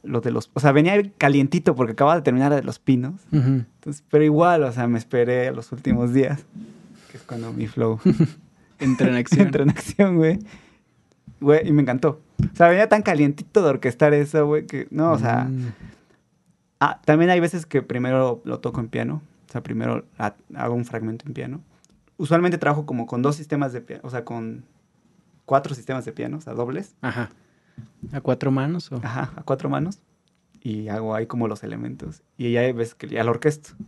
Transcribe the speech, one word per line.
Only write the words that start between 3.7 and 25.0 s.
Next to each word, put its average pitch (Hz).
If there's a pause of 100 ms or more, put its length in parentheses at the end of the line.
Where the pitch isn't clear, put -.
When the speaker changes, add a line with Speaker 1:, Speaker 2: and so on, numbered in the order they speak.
Speaker 1:
Entonces, -
pero 151
igual, 156
o 127
sea, 120
me 120
esperé 123
a 131
los 123
últimos 120
días, 135 (640)
que -
es 120
cuando 117
mi 117
flow 113
Speaker 2:
<laughs> -
Entra 131
en 123
acción. 123
Speaker 1:
<laughs> 196
entra 139
en 147
acción, -
güey. 160 (1000)
Güey, 151
y 156
me 147
encantó. 131 (320)
O -
sea, 170
venía 202
tan 208
calientito 147
de 156
orquestar 135
eso, 147
güey, 151
que, 131
no, 160
o 143
sea, 117
Speaker 2:
Mm. 127 (1080)
Speaker 1:
ah, 143
también 165
hay 175
veces 170
que 139
primero 127
lo 123
toco 120
en 117
piano. 127 (260)
O -
sea, 123
primero 117 (140)
ha-, 107 (200)
hago 120
un 120
fragmento 113
en 135
piano. 127 (580)
Usualmente 170
trabajo 147
como 123
con 123
dos 147
sistemas 143
de 123
pia-, 117
o 127
sea, 123
con 117 (840)